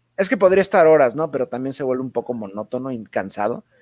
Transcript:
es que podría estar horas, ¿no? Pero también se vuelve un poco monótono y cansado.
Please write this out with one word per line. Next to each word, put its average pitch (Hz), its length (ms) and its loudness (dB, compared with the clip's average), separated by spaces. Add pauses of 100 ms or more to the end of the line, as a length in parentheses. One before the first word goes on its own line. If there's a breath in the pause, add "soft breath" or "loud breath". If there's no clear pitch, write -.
(160)
es 190 120 -2
que 254 80 -2
podría 190 260 4
estar 185 240 4
horas, 143 300 6
¿no? 156 160 -4
Pero 131 160 -4
también 131 240 -8
se 147 100 -12
vuelve 131 220 -2
un 123 80 -10
poco 120 200 -4
monótono 110 600 -8
y 113 120 -10
cansado. 104 600 -6 (180)